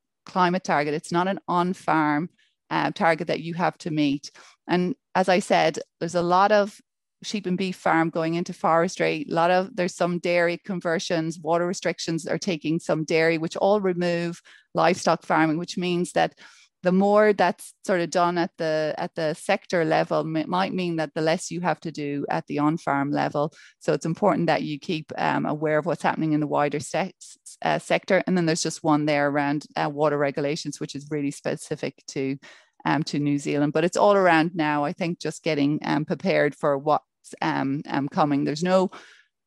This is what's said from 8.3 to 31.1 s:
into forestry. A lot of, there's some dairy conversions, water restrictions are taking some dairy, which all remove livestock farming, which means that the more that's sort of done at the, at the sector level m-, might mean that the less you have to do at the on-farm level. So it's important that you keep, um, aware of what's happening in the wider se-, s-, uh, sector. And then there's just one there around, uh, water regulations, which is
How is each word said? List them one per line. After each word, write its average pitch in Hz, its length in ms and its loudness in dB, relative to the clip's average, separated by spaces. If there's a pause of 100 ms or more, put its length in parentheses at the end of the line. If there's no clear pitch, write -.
into 175 180 -4
forestry. 165 760 0
A - 40 -6
lot 170 180 2
of, 185 240 0
there's 180 200 -4
some 175 240 0
dairy 175 380 0
conversions, 170 840 -4
water 170 260 0
restrictions 175 640 -4
are 165 100 -2
taking 165 420 -2
some 156 240 -2
dairy, 160 340 2
which 160 200 -6
all 202 240 2
remove 175 600 -2 (320)
livestock 165 500 2
farming, 160 340 2
which 175 200 -8
means 175 340 0
that 160 240 0 (460)
the 180 100 0
more 208 420 6
that's 180 400 -2 (120)
sort 190 160 0
of 170 80 -2
done 175 280 2
at 170 200 -2
the, 156 400 -2
at 175 180 -6
the 160 180 -2
sector 185 500 -2
level 160 360 2
m-, 160 300 -4
might 185 240 -2
mean 175 220 -2
that 156 180 -4
the 165 80 -4
less 160 300 -2
you 165 100 -8
have 165 200 -2
to 160 100 -8
do 143 380 -6
at 160 180 -4
the 147 120 -4
on-farm 147 520 0
level. 147 400 -2 (280)
So 165 140 0
it's 147 120 -2
important 170 420 0
that 147 160 2
you 151 160 -6
keep, 156 380 -6
um, 147 280 0
aware 151 320 0
of 151 80 0
what's 156 180 -2
happening 156 300 0
in 151 60 2
the 147 80 -2
wider 143 320 0
se-, 170 420 -4
s-, - 400 -20
uh, 156 180 0
sector. 170 460 0
And 185 120 2
then 170 80 2
there's 160 180 0
just - 200 -6
one 151 220 2
there 147 220 2
around, 143 380 0 (100)
uh, 160 140 -2
water 147 280 2
regulations, 143 640 -2
which 151 160 -8
is 143 160 -14